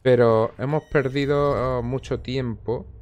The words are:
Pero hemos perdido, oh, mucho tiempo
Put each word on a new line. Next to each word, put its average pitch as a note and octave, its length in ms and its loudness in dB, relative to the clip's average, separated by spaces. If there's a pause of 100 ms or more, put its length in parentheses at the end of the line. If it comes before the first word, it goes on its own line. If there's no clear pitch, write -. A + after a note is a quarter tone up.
Pero A#2 560 4
hemos D3 280 -4
perdido, C3+ 920 0
oh, A#2 40 -4
mucho A#2+ 380 -6
tiempo B2 680 -6 (140)